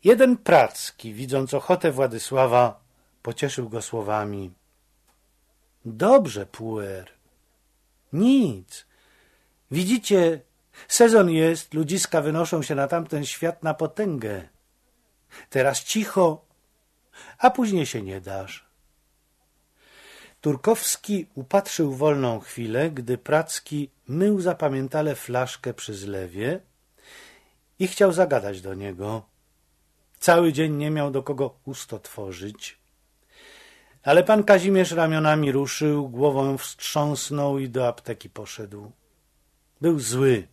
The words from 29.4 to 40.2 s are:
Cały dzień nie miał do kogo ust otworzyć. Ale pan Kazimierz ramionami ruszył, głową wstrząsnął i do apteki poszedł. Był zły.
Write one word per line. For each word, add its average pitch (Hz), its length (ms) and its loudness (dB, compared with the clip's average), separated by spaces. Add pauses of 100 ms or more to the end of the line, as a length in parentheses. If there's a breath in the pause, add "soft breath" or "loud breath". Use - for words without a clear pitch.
Cały 170 340 4
dzień 151 220 -2
nie 147 160 -4
miał 147 200 -2
do 131 120 -4
kogo 135 320 -6 (100)
ust - 280 -12
otworzyć. 98 840 -14 (1200 soft breath)
Ale 160 200 6
pan 214 200 4
Kazimierz 190 480 4
ramionami 156 600 2
ruszył, 139 580 -2
głową 135 480 0
wstrząsnął 143 1040 -4
i 135 100 -6
do 123 180 -2
apteki 117 420 -8
poszedł. 104 600 -16 (920)
Był 160 180 2
zły. 123 540 2